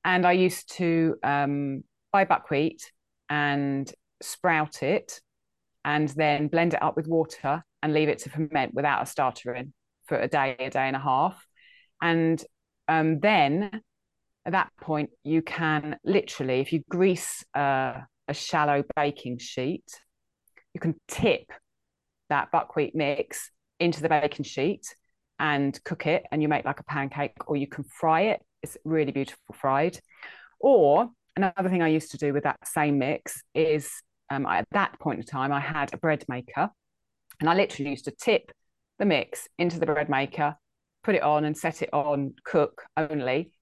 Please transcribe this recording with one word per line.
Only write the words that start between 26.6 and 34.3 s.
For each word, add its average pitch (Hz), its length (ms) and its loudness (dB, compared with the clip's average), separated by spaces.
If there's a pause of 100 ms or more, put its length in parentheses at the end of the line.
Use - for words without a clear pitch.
like, 143 140 -4
a - 40 -14
pancake, 139 520 -6 (120)
or 156 80 -2
you 139 120 -2
can 143 160 -12
fry 160 380 0
it. 214 200 0 (220)
It's - 200 -14
really 156 280 0
beautiful - 420 -6
fried. 143 460 0 (600)
Or 208 500 6 (260)
another 185 340 0
thing 180 120 2
I 165 80 4
used 156 220 0
to 151 60 -12
do 143 160 0
with 143 100 0
that 143 140 -2 (100)
same 147 300 2
mix - 460 -4 (100)
is, 156 380 2 (380)
um, 139 160 -2